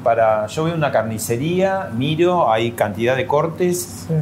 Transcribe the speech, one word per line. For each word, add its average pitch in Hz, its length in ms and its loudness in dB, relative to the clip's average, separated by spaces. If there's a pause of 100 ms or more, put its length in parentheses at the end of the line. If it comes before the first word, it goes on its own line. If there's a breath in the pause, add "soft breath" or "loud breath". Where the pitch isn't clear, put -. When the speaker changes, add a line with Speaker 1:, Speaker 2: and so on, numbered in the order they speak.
Speaker 1:
para, 110 440 4
yo 156 180 -4
veo 170 100 -2
una 147 160 0
carnicería, 147 1040 -2
miro, 156 520 2
hay 117 220 2
cantidad 117 460 0
de 120 100 -2
cortes. 170 800 -2
Speaker 2:
Sí. 165 140 -2